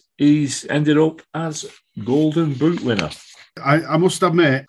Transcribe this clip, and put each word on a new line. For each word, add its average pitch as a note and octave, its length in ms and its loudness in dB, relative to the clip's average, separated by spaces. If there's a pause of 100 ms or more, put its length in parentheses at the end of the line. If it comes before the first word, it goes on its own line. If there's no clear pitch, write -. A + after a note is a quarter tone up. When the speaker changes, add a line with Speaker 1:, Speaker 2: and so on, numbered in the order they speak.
(160)
Speaker 1:
he's D3 520 2
ended D3 300 2
up D#3+ 220 0 (140)
as D#3 320 -8 (360)
Golden D3 520 0
Boot D#3 280 0
winner. F#2+ 280 -2 (500)
Speaker 2:
I, D3 220 2
I D3+ 140 -4
must F3+ 260 0
admit, D#3+ 460 2